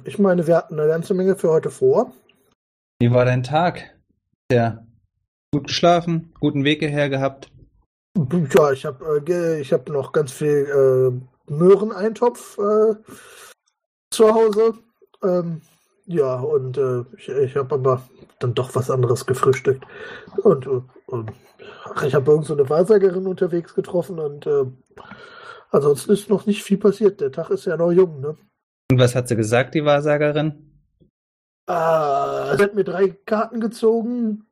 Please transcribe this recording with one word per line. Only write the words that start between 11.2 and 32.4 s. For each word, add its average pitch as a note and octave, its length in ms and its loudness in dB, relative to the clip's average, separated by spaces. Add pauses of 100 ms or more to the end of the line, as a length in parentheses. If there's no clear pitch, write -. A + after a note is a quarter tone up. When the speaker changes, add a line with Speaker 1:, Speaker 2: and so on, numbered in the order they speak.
Speaker 1:
äh, D3+ 40 -12
Möhreneintopf, G3+ 1080 0
äh, G#3+ 360 2 (1160)
zu A3 220 6
Hause. A3 420 2 (480)
Ähm, E3+ 380 -2 (460)
ja, C#3 300 -2
und, C3 420 -4
äh, B2+ 260 -2 (140)
ich, - 100 -18
ich C3+ 280 -2
hab C3+ 160 -4
aber C3 300 0 (360)
dann B2 160 -4
doch B2 200 -4
was B2 160 -2
anderes B2 360 0
gefrühstückt. C3 580 0 (580)
Und, D#3 240 2
äh, C3 140 -4 (260)
und A2 260 -8 (520)
ach, - 200 -10
ich C3+ 100 0
hab C#3+ 120 2
irgend D3+ 200 4
so D#3 80 -4
eine C#3+ 160 2
Wahrsagerin F#3+ 560 4
unterwegs F3 480 -4
getroffen F#3 440 -6
und, C#3+ 280 -8
äh, C#3+ 180 0 (1040)
ansonsten C#3+ 420 0
ist G3+ 180 0
noch F#3+ 160 -2
nicht G#3 160 -2
viel G3 160 0
passiert. G3 420 2
Der C3+ 120 -4
Tag - 180 -8
ist F#3+ 160 -4
ja E3+ 100 -2
noch E3+ 160 2
jung, E3+ 280 2
ne? D3 160 -10 (540)
Speaker 2:
Und B2+ 80 4
was B2 160 4
hat B2 140 -4
sie A2+ 80 0
gesagt, A#2 380 0
die D3+ 100 0
Wahrsagerin? D3 880 0 (960)
Speaker 1:
Äh, C#3+ 880 0